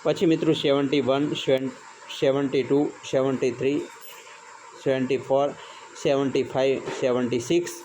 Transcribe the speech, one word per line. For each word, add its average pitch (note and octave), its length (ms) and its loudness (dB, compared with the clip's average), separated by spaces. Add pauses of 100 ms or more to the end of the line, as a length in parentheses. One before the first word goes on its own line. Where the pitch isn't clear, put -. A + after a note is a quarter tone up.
પછી D3+ 220 0
મિત્રો D#3+ 280 4
સેવન્ટી C#3+ 480 2
વન, C#3 320 2
સેવન, C3+ 380 0 (480)
સેવન્ટી C#3 440 2
ટુ, C#3 280 2 (200)
સેવન્ટી C3+ 400 0
થ્રી, C3+ 280 0 (1040)
સેવન્ટી C3 340 0
ફોર, C3+ 320 2 (540)
સેવન્ટી C#3 400 2
ફાઈવ, C3 360 0
સેવન્ટી B2 600 -2
સિક્સ F3 300 0 (160)